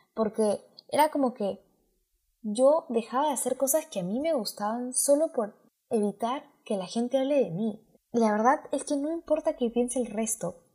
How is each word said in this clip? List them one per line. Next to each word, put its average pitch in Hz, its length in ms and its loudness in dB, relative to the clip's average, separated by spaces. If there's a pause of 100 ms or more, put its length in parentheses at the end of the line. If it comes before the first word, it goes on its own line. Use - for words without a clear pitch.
(160)
porque 214 500 0 (220)
era 302 220 2
como 262 260 0
que 202 280 -6 (840)
yo 262 420 4
dejaba 240 380 -2
de 285 60 0
hacer 247 240 -2
cosas 311 300 0
que - 120 -8
a 180 40 -4
mí 202 160 -2
me 320 140 0
gustaban 240 600 -4
solo 294 380 2
por 214 240 -4 (340)
evitar 226 540 -2 (200)
que 208 140 -4
la 185 80 -6
gente 240 320 -2
hable 269 260 2
de 180 60 -2
mí. 202 360 -4 (300)
Y 240 40 4
la 220 120 4
verdad 240 300 4 (100)
es 277 140 -4
que 285 100 -2
no 285 160 -2
importa 311 460 -2
qué 240 120 0
piense 247 300 0
el 233 60 0
resto, 208 580 -6 (120)